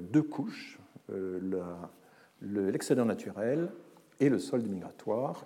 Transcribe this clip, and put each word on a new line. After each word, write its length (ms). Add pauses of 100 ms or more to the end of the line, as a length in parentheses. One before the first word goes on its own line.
(120)
deux 120
couches, 560 (320)
euh, 320
la, 480 (480)
le, 320
l'excédent 340
naturel 640 (500)
et 100
le 100
solde 280
migratoire, 800